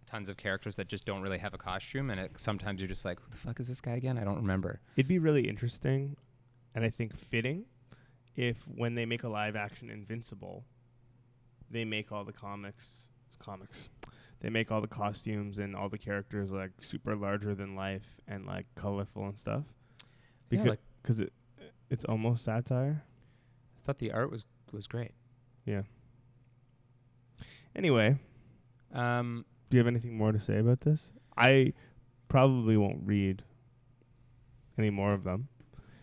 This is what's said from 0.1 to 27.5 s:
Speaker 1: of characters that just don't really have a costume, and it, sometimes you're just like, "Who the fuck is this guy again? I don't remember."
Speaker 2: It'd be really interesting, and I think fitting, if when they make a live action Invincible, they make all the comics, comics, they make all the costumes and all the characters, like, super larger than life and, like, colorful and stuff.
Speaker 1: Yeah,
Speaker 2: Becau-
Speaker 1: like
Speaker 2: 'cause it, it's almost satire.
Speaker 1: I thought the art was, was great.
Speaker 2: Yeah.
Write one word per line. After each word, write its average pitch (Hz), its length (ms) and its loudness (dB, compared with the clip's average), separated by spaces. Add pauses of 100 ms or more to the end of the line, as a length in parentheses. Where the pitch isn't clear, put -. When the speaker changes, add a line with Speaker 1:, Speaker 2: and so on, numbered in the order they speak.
Speaker 1:
of 95 80 -10
characters 98 400 -4
that 95 120 -6
just - 160 -8
don't 98 160 -4
really 95 180 -2
have 98 160 -6
a 95 40 -12
costume, 127 520 -6
and 98 80 -4
it, - 220 -8
sometimes 98 400 -4
you're 95 80 -4
just 95 160 -6
like, 90 160 -6
"Who - 100 -20
the - 60 -16
fuck - 240 -8
is 123 80 -6
this 127 120 -8
guy 120 120 -6
again? 127 260 -2
I 107 60 -4
don't 98 120 0
remember." 95 440 0 (160)
Speaker 2:
It'd 135 100 6
be 175 140 4
really 151 280 4
interesting, 135 680 -2 (580)
and 113 100 0
I 113 60 2
think 113 240 -6
fitting, 135 520 -2 (680)
if 120 320 -2
when 120 300 -2
they 117 100 -2
make 113 160 -2
a 123 60 -6
live 107 260 -2
action 107 340 -8
Invincible, 107 760 -12 (1080)
they 117 140 -4
make 107 260 -4
all 104 140 -8
the 104 80 -12
comics, - 760 -14 (300)
comics, - 500 -16 (520)
they 110 100 -4
make 113 220 0
all 107 80 2
the 110 80 -4
costumes 104 720 -4
and 101 180 -4
all 98 120 -4
the 104 100 -8
characters, 101 520 -4
like, 95 300 -4
super - 340 -6
larger 101 400 -2
than 98 220 -8
life 98 500 -6
and, 98 180 -10
like, 92 300 -8
colorful 101 520 -4
and 101 120 -8
stuff. 110 240 -2 (880)
Speaker 1:
Yeah, 151 100 4
Speaker 2:
Becau- 131 100 4
Speaker 1:
like 107 100 -4 (240)
Speaker 2:
'cause 110 160 2
it, - 120 -2 (580)
it's - 160 -2
almost 113 360 0
satire. 127 640 -2 (720)
Speaker 1:
I - 100 -14
thought 139 120 -4
the 110 120 -4
art 127 220 -2
was, 107 140 -10 (260)
was 107 160 -8
great. 120 240 -6 (520)
Speaker 2:
Yeah. 101 180 -2 (1900)